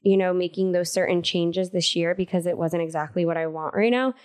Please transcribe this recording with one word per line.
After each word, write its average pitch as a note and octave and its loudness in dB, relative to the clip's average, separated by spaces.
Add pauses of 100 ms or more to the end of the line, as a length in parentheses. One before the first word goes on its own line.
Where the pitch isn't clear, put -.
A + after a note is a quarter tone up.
you G3 6
know, F#3 2
making F#3 -2
those F3 0
certain F3+ 0
changes F3 -2
this F3 -2
year E3+ 0
because F3+ -2
it F3 0
wasn't E3+ -2
exactly D#3+ -2
what E3 0
I D#3+ -2
want D#3 -6
right G#3+ 2
now B3+ 2 (100)